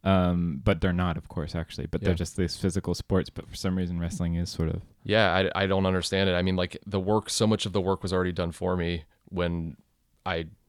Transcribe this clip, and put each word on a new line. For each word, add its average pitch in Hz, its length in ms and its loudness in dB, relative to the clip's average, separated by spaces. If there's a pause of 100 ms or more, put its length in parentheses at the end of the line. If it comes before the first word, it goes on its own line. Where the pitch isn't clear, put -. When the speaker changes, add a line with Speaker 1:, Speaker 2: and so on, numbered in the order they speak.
Speaker 1:
Um, 87 600 4
but 87 160 2
they're 92 100 2
not, 87 260 0
of - 120 -12
course, 78 260 -6
actually, - 300 -6
but 85 160 -4
they're 101 100 0
Speaker 2:
Yeah. 87 60 4
Speaker 1:
just 85 180 -6
these 87 220 -2
physical 90 360 -2
sports, - 360 -2
but - 200 -14
for - 60 -16
some 92 220 -2
reason, 87 220 -2
wrestling 85 360 -2
is 85 140 -2
sort - 200 -2
of 85 120 -4 (220)
Speaker 2:
Yeah, 95 520 4
I, 98 80 2
I - 40 2
don't 95 180 2
understand 92 440 2
it. 90 40 2
I 87 80 2
mean, 92 160 2
like, 90 280 -2
the 101 140 -2
work, 101 300 0
so - 180 2
much 107 180 2
of 101 80 -4
the 101 60 2
work 95 240 0
was 92 80 -2
already 90 220 2
done 85 180 -2
for 90 240 -2
me 85 300 -2 (240)
when 85 480 -2 (480)
I 85 220 -2 (220)